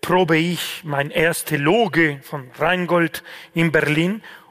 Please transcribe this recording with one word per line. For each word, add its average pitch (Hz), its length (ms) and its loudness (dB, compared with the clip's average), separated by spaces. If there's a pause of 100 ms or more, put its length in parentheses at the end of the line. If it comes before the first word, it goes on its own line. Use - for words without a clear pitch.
probe 170 360 2
ich 170 460 -4
mein 143 280 -4
erste 160 460 -2
Loge 156 680 2
von 135 340 -12
Rheingold 170 680 0 (300)
in 165 180 2
Berlin. 160 520 0 (260)